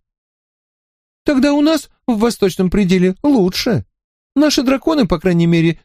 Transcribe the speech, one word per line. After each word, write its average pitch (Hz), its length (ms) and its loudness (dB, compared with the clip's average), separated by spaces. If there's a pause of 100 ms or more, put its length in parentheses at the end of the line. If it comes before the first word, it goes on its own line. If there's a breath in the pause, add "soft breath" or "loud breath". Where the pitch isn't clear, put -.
(1200)
"Тогда 285 280 0
у 294 80 0
нас 302 300 -2 (160)
в 233 120 -2
восточном 196 520 -2
пределе 185 520 0
лучше. 208 640 0 (520)
Наши 294 280 0
драконы, 269 420 0
по 160 140 -2
крайней 170 260 0
мере, 165 380 0